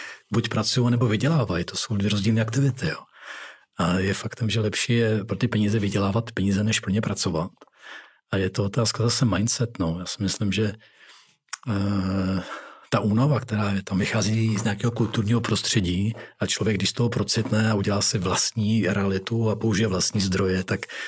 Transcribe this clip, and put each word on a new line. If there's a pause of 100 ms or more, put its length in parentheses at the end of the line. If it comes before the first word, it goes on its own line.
(320)
buď
pracujou,
nebo
vydělávají,
to
jsou
dvě
rozdílné
aktivity,
jo. (800)
A
je
faktem,
že
lepší
je
pro
ty
peníze
vydělávat
peníze,
než
pro
ně
pracovat. (800)
A
je
to
otázka
zase
mindset,
no.
Já
si
myslím,
že, (960)
eh, (460)
ta
únava,
která
je
tam,
vychází
z
nějakého
kulturního
prostředí (260)
a
člověk,
když
z
toho
procitne
a
udělá
si
vlastní
realitu
a
použije
vlastní
zdroje,
tak (280)